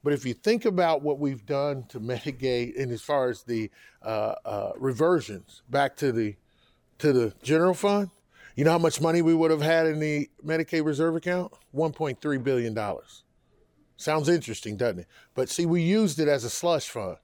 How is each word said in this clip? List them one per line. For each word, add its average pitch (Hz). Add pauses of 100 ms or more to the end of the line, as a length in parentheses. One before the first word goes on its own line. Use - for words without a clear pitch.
But 147
if 131
you 123
think 220
about 175
what 147
we've 135
done 139
to 120
mitigate, 123
and 131
as 113
far 135
as -
the, 110 (320)
uh, 107 (100)
uh, 104
reversions 131
back 139
to 139
the, 110 (640)
to 147
the 117
general 165
fund, 202 (460)
you 143
know 160
how 170
much 165
money 165
we 160
would 160
have 151
had 160
in 156
the 151 (160)
Medicaid 160
reserve 156
account? 180 (160)
One 151
point 143
three 143
billion 120
dollars. 104 (760)
Sounds 156
interesting, 110
doesn't 107
it? 87 (280)
But 127
see, -
we 170
used 175
it 156
as 135
a 117
slush 170
fund. 95